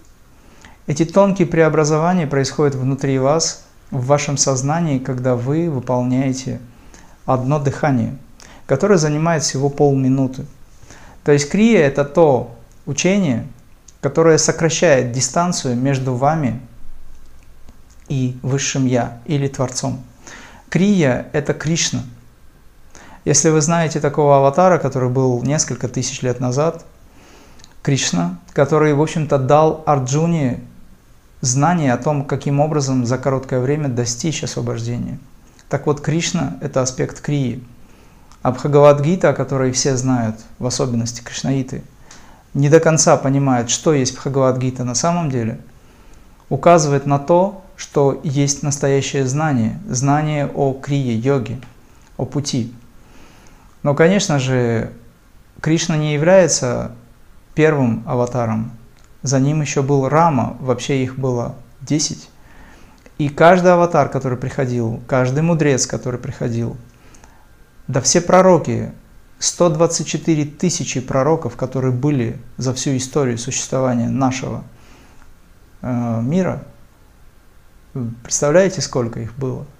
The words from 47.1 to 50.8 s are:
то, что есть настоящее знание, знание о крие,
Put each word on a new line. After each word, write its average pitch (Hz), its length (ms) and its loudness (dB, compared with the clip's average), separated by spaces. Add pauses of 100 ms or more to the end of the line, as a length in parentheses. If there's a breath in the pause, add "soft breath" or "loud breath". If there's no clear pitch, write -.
то, 180 440 0 (120)
что - 480 0
есть 143 400 -2
настоящее 139 640 0
знание, 131 600 0
знание 143 600 0
о 139 260 -2
крие, 131 460 -2